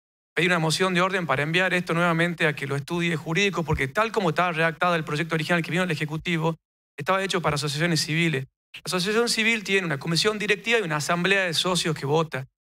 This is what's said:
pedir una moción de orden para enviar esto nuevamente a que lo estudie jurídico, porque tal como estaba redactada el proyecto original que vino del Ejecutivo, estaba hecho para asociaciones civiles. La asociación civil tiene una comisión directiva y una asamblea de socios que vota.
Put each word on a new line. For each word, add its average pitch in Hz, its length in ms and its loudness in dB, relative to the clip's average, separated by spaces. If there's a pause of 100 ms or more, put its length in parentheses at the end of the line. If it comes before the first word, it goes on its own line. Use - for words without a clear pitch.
(340)
pedir 175 160 2
una 180 80 2
moción 160 340 2
de 175 80 4
orden 185 260 0
para 139 180 0
enviar 180 280 2
esto 175 220 0
nuevamente 170 520 2
a 147 80 0
que 139 120 -8
lo 139 100 -2
estudie 170 400 -2
jurídico, 170 480 0
porque 143 240 0
tal 214 240 0
como 190 160 2
estaba 175 240 0
redactada 165 420 2
el 160 100 0
proyecto 156 300 -2
original 160 280 0
que 165 80 -6
vino 175 120 0
del 180 100 -2
Ejecutivo, 160 640 -2 (420)
estaba 190 260 0
hecho 185 160 0
para 156 140 0
asociaciones 151 480 0
civiles. 156 420 0 (300)
La - 100 -16
asociación 214 460 0
civil 226 340 0
tiene 190 220 0
una 143 120 -2
comisión 208 400 0
directiva 214 400 0
y 214 40 0
una 160 140 -2
asamblea 175 480 2
de 165 100 -2
socios 170 420 0
que - 80 -10
vota. 143 420 0 (200)